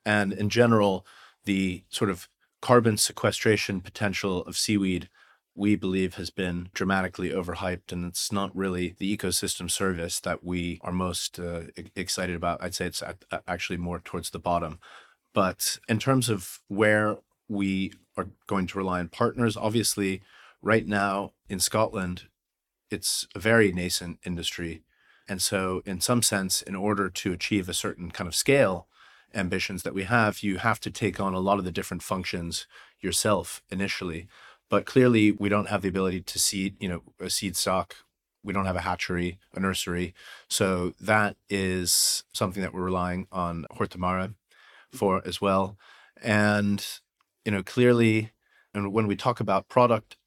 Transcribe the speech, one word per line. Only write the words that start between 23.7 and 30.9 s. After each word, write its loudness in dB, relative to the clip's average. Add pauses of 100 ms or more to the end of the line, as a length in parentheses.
nascent -4
industry. -6 (460)
And -4
so 0
in -6
some 2
sense, 0
in -8
order 0
to -4
achieve 0
a -4
certain -6
kind -6
of -10
scale 4 (480)
ambitions -2
that -6
we -2
have, 2
you -2
have 0
to -8